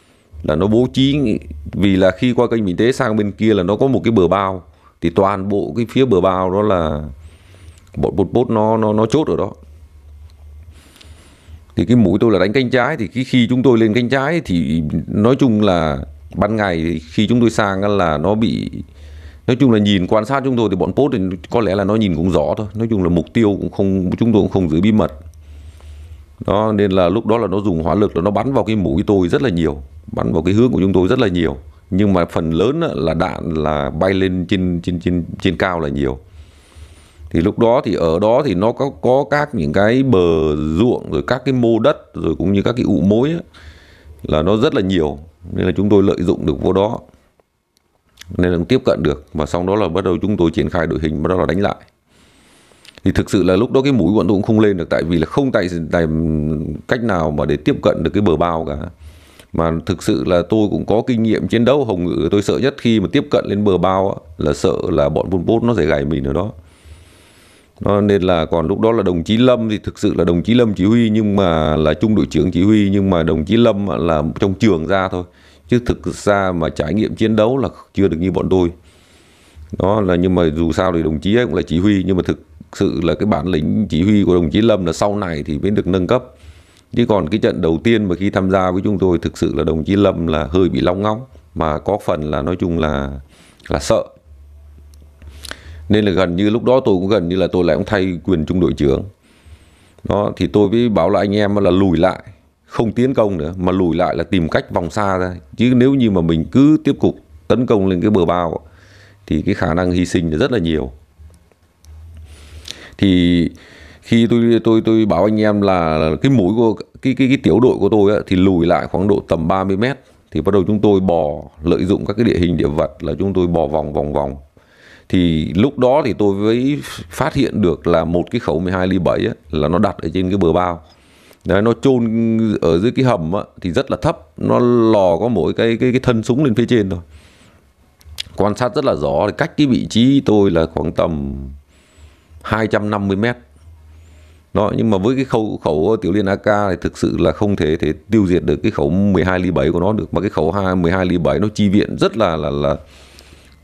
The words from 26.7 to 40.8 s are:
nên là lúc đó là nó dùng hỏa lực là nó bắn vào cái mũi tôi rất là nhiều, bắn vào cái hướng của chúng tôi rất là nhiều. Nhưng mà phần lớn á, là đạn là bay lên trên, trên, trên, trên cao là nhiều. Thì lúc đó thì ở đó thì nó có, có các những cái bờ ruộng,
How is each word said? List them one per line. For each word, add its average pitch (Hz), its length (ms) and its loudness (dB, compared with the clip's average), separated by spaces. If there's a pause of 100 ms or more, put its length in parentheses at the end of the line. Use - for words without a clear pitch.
nên 101 200 2
là 90 180 4
lúc 113 160 -2
đó 107 120 2
là 110 100 -2
nó 95 120 -4
dùng 87 240 0
hỏa 82 120 0
lực 101 200 0
là 82 60 0
nó 101 100 0
bắn 110 220 -2
vào 117 100 0
cái 110 120 -2
mũi 90 320 0
tôi 95 200 2
rất 139 140 0
là 131 80 0
nhiều, 78 320 -2 (300)
bắn - 220 0
vào 80 100 0
cái 92 100 0
hướng 117 180 4
của - 80 0
chúng 95 140 2
tôi 92 140 4
rất 127 120 0
là 117 80 2
nhiều. 85 300 -2 (320)
Nhưng 98 240 2
mà 85 120 2
phần 82 260 -2
lớn 117 300 0
á, 160 120 -2
là 80 200 -2
đạn 82 400 -4
là 76 360 -2
bay 92 240 0
lên 92 360 -2
trên, 92 340 0
trên, 87 160 -4
trên, 87 240 -2 (180)
trên 87 160 0
cao 92 220 -2
là 76 100 -4
nhiều. 69 300 -4 (1120)
Thì 82 120 0
lúc 101 180 0
đó 117 260 4
thì 101 80 -2
ở 82 260 0
đó 113 260 2
thì 107 100 -2
nó 104 160 0
có, 135 180 -4 (120)
có 131 300 2
các 147 240 -2
những 76 180 -2
cái 110 300 2
bờ 85 520 2
ruộng, 78 560 -2